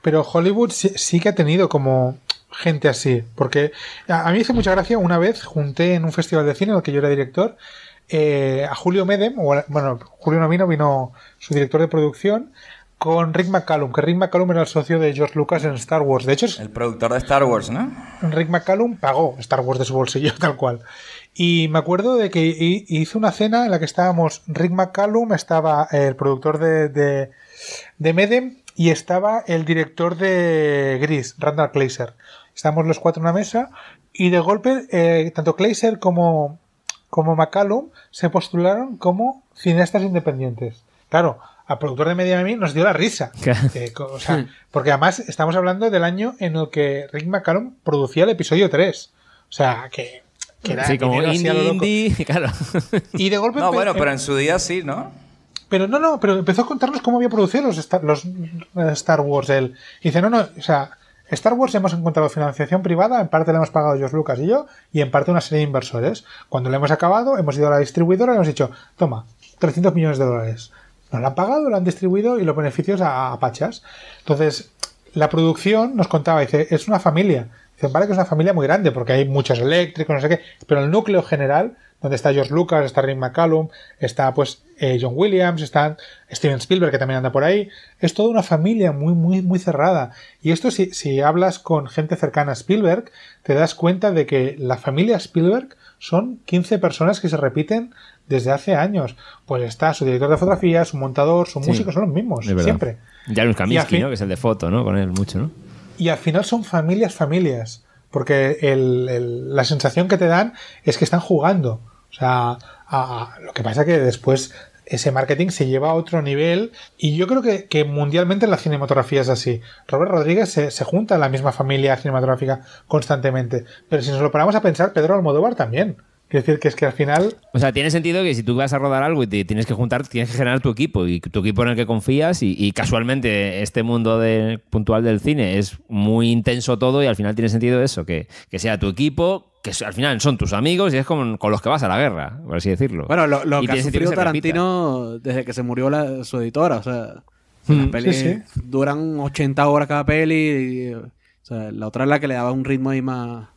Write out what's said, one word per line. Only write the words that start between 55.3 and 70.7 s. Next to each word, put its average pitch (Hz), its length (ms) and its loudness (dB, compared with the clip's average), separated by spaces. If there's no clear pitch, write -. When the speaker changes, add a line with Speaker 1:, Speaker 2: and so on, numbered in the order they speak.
Speaker 1:
Pero 190 180 0
no, 269 120 0
no, 311 200 2
pero 196 180 2
empezó 190 260 2
a - 40 -2
contarnos 277 340 -2
cómo 240 160 0
había 240 120 2
producido 214 340 2
los 202 140 0
Star, 160 260 -2
los, 151 220 0
eh, 180 40 -8
Star 151 300 0
Wars 143 280 0
él. 131 260 0
Y 165 80 0
dice, 165 120 2
"No, 208 80 2
no, 233 100 2
o 147 40 -14
sea, 143 300 0
Star 220 240 0
Wars 247 220 0
hemos 185 180 0
encontrado 160 340 0
financiación 151 560 -2
privada, 196 380 2
en 175 80 -2
parte 160 240 2
la 160 60 2
hemos 156 120 0
pagado 147 260 2
George 135 200 -4
Lucas 147 220 -2
y 156 80 -2
yo, 269 200 0
y 151 80 0
en 135 120 0
parte 143 200 2
una 175 80 4
serie 151 200 -2
de 151 80 2
inversores. 131 580 -4
Cuando 127 200 -2
lo 135 60 0
hemos 143 160 0
acabado, 214 460 2
hemos 143 200 -2
ido 147 100 2
a 147 40 4
la 143 60 4
distribuidora 180 560 2
y - 20 4
hemos 175 120 4
dicho, 131 220 0
'Toma, 120 280 -2
trescientos 175 360 2
millones 156 220 2
de 135 80 2
dólares.' 113 460 -4